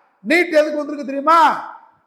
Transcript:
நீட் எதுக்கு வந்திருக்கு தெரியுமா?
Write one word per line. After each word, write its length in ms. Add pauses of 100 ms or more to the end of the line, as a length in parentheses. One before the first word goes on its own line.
(280)
நீட் 240
எதுக்கு 260
வந்திருக்கு 280
தெரியுமா? 640 (380)